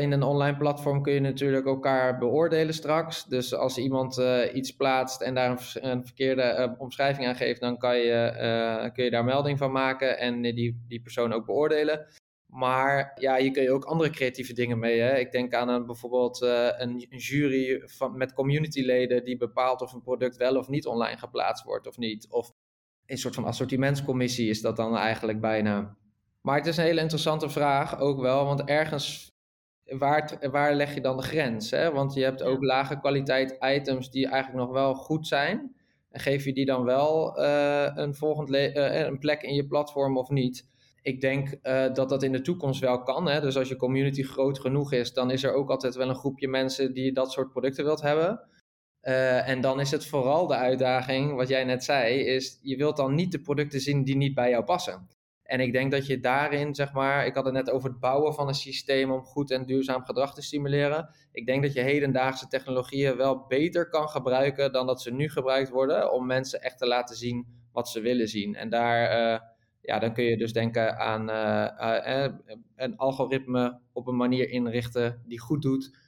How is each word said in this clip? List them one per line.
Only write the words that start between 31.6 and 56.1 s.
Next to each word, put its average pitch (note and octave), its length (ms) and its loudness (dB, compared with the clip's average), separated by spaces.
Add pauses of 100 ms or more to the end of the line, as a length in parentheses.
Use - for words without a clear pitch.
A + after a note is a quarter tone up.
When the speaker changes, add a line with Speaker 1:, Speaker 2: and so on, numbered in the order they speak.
Speaker 1:
hè? D#3 200 2
Want C#3 220 0
je C3+ 100 0
hebt C3 200 0
ook C3 180 2
Speaker 2:
Ja. C#3 60 0
Speaker 1:
lage C3+ 320 0
kwaliteit C3+ 600 0
items C3+ 520 0
die C3+ 160 0
eigenlijk C3 380 -2
nog B2+ 80 -8
wel C3+ 220 2
goed D#3 320 -4
zijn. F3 480 -2 (340)
En B2+ 100 -14
geef C#3 260 0
je C3+ 80 -2
die C3+ 120 0
dan C3 180 0
wel, D3 540 2
eh, C#3+ 580 2
een D3 200 -2
volgend D3+ 340 -2
le-, C3+ 80 2 (140)
eh, C#3+ 340 2
een C3+ 140 -4
plek D3 220 0
in C3+ 120 -6
je C#3+ 140 0
platform C#3 500 0
of B2+ 120 -4
niet? C3+ 400 -2 (320)
Ik C3 200 -4
denk, C3+ 260 0 (140)
eh, C3 320 2
dat C3+ 160 2
dat C3+ 140 0
in C3+ 80 2
de C3 100 0
toekomst C#3 380 -2
wel B2 240 0
kan, D#3 240 -2
hè. D3+ 140 2
Dus C3+ 160 0
als C3 120 0
je C3 60 -4
community C3+ 480 0
groot C3+ 360 0
genoeg C#3+ 320 0
is, A#2+ 220 0
dan B2+ 180 0
is C3 120 0
er B2+ 100 2
ook C#3 160 0
altijd C3 260 0
wel B2+ 140 -2
een B2+ 60 -2
groepje C3+ 320 -4
mensen C3 460 0
die C3 200 0
dat C3 180 0
soort C3 180 -4
producten C3+ 340 -2
wilt D3+ 180 0
hebben. D#3+ 460 0 (540)
Eh, C3 480 2
en C3 120 0
dan C3+ 180 2
is C#3+ 120 -2
het D3+ 140 -2
vooral C#3+ 420 2
de C#3 80 2
uitdaging, C3 800 2
wat B2+ 120 0
jij C3 160 2
net B2+ 200 0
zei, C3 360 2
is C3 420 -2
je C3+ 160 -6
wilt D3 200 0
dan C3+ 180 0
niet F3+ 160 0
de D#3 100 -6
producten C#3+ 380 -2
zien C#3+ 240 0
die C3+ 120 0
niet C#3 200 2
bij B2 140 2
jou A#2+ 140 2
passen. E3+ 440 -2 (360)
En B2+ 160 -2
ik B2+ 120 2
denk C3 200 2
dat C#3 160 0
je C3 120 0